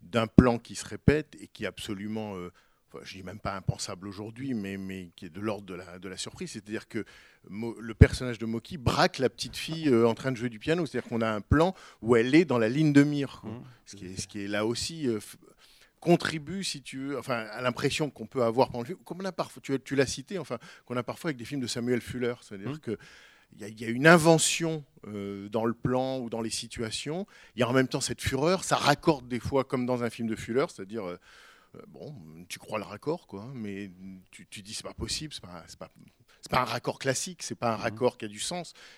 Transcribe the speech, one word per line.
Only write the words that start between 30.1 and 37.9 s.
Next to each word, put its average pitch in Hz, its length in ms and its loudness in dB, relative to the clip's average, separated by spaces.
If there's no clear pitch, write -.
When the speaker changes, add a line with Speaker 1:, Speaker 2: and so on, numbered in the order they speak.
Speaker 1:
film 117 160 -4
de 110 80 -2
Fuller, 123 340 0
c'est-à-dire, 101 340 -10
euh, 87 140 -8
euh, - 120 -18
bon, 101 260 -14
tu - 120 -12
crois - 180 -8
le 101 60 -4
raccord, 107 420 -6
quoi, 98 160 -12
hein, 123 140 -14
mais 101 340 -8
tu, - 160 -20
tu - 160 -14
dis 101 140 -12
c'est - 100 -10
pas 95 80 -12
possible, 143 400 -6
c'est - 80 -12
pas, 87 240 -14
c'est - 140 -20
pas, 87 100 -14
c'est - 100 -12
pas 127 100 4
un 123 40 0
raccord 120 340 -4
classique, 135 420 -2
c'est - 160 -8
pas 117 160 0
un 107 40 -2
Speaker 2:
Mhm. 101 40 -10
Speaker 1:
raccord 113 380 0